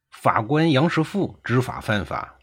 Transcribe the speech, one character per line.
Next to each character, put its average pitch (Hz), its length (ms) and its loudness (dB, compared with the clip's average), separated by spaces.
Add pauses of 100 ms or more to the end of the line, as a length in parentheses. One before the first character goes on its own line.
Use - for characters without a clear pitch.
(120)
法 107 320 0
官 151 260 2
杨 143 180 4
蛇 160 160 0
父 156 400 -4
知 120 160 2
法 - 220 -4
犯 104 240 -2
法， - 360 -8